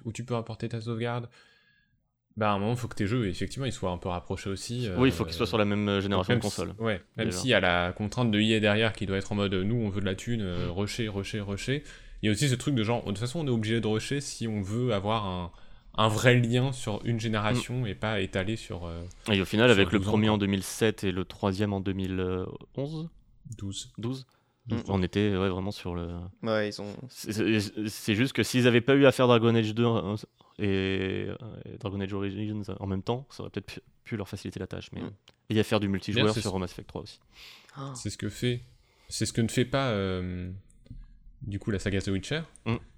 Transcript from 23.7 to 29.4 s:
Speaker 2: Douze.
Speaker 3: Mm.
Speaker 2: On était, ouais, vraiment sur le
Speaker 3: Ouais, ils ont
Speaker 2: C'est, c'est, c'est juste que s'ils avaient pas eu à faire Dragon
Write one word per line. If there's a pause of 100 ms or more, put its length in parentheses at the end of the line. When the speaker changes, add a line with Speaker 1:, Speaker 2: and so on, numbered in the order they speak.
Speaker 2:
Douze. (440)
Speaker 3:
Mm. (120)
Speaker 2:
On
était,
ouais,
vraiment
sur
le (340)
Speaker 3:
Ouais,
ils
ont (140)
Speaker 2:
C'est,
c'est,
c'est
juste
que
s'ils
avaient
pas
eu
à
faire
Dragon